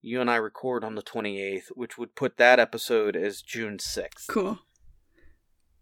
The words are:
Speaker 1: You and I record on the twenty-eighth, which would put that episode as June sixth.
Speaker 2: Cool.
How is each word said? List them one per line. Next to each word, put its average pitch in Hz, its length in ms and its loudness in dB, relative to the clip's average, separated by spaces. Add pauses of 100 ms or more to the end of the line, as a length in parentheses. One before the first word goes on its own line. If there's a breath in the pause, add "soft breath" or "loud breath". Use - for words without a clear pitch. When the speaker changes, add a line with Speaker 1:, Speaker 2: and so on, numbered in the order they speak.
Speaker 1:
You 123 180 -4
and 120 100 2
I 120 60 4
record 113 480 -4
on 110 100 -8
the 104 80 -6
twenty-eighth, 98 720 -6
which 120 240 -12
would 120 160 -10
put 131 220 -4
that 120 240 10
episode 110 560 0
as 95 260 -4
June 107 380 -8
sixth. - 480 -10
Speaker 2:
Cool. 202 320 -4 (1200)